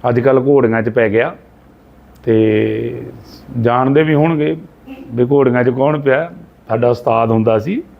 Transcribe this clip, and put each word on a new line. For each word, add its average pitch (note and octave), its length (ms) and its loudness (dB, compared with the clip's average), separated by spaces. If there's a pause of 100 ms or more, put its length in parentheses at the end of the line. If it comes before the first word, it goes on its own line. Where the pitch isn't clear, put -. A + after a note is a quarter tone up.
ਅੱਜ B2 100 2
ਕੱਲ੍ਹ C3 280 2
ਘੋੜੀਆਂ A#2+ 340 2
'ਚ A2+ 80 -2
ਪੈ A2+ 200 0
ਗਿਆ। A#2+ 260 -2 (880)
ਤੇ A2 800 0 (580)
ਜਾਣਦੇ C3 420 2
ਵੀ D#3 100 0
ਹੋਣਗੇ D#3 440 0 (540)
ਵੀ A#2+ 200 -2
ਘੋੜੀਆਂ B2+ 320 2
'ਚ B2 60 2
ਕੌਣ C#3 320 -2
ਪਿਆ, C#3+ 300 -2 (380)
ਸਾਡਾ A#2+ 200 0
ਉਸਤਾਦ A2+ 420 0
ਹੁੰਦਾ A2+ 280 2
ਸੀ। G3+ 240 -6 (160)